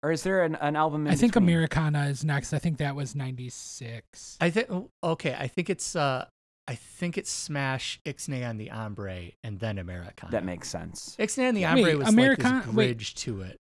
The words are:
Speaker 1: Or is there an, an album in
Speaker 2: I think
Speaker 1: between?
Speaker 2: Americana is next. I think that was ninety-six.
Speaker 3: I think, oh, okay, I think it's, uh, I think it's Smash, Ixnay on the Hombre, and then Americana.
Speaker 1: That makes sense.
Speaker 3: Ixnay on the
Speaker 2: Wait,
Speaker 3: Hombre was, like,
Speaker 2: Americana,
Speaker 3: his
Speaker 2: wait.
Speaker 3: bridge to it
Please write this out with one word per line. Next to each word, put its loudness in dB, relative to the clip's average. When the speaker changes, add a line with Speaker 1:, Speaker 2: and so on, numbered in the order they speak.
Speaker 1:
Or 0
is -2
there 4
an, 0
an 2
album 2
in 6
Speaker 2:
I 6
think 6
Speaker 1:
between? 8
Speaker 2:
Americana 4
is -2
next. 0
I 0
think 0
that -2
was -6
ninety-six. -10
Speaker 3:
I 4
think, 0
oh, -6
okay, 0
I -4
think -4
it's, -4
uh, 0
I -6
think -6
it's -8
Smash, -4
Ixnay -6
on -6
the -10
Hombre, -8
and -8
then -4
Americana. -10
Speaker 1:
That 0
makes -6
sense. -10
Speaker 3:
Ixnay 0
on 2
the 0
Speaker 2:
Wait, 2
Speaker 3:
Hombre 4
was, 0
like, 6
Speaker 2:
Americana, 4
Speaker 3:
his -6
Speaker 2:
wait. 6
Speaker 3:
bridge -4
to -6
it -12